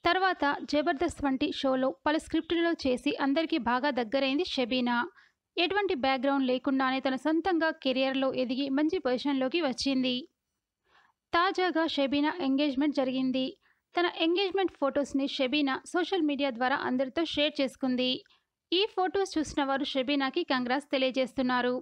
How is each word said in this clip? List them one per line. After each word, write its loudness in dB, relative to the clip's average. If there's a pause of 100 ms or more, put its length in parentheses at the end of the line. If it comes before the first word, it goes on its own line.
తర్వాత 2 (180)
జబర్దస్త్ -2
వంటి 0
షోలో 0 (120)
పలు 0
స్క్రిప్టులలో 0
చేసి -2
అందరికీ 0
బాగా 0
దగ్గరైంది 0
షబీనా. -2 (600)
ఎటువంటి 0
బ్యాక్‌గ్రౌండ్ 0
లేకుండానే 0
తన -2
సొంతంగా 0
కెరియర్లో 0
ఎదిగి -2
మంచి 2
పొజిషన్‌లోకి 0
వచ్చింది. 0 (1200)
తాజాగా 2
షబీనా 2
ఎంగేజ్‌మెంట్ 2
జరిగింది. 0 (500)
తన 2 (120)
ఎంగేజ్‌మెంట్ 2
ఫొటోస్‌ని 0
షబీనా 0 (100)
సోషల్ 0
మీడియా 0
ద్వారా 0
అందరితో 0
షేర్ 0
చేసుకుంది. 0 (600)
ఈ 2
ఫొటోస్ -2
చూసిన -2
వారు 0
షబీనాకి 0
కంగ్రాట్స్ -2
తెలియజేస్తున్నారు. 0